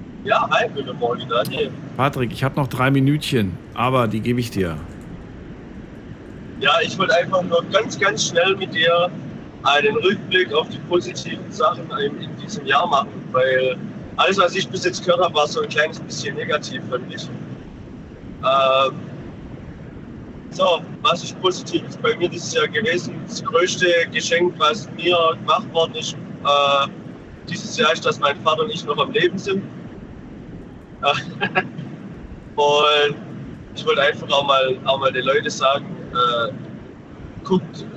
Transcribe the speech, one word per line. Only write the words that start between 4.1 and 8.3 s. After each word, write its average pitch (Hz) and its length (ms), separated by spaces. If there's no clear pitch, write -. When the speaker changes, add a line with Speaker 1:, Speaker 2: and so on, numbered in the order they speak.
Speaker 2:
gebe 123 200
ich 117 120
dir. 85 260
Speaker 1:
Ja, 135 140
ich - 160
wollte 175 160
einfach 180 260
nur 170 300
ganz, 214 280
ganz - 280
schnell 175 300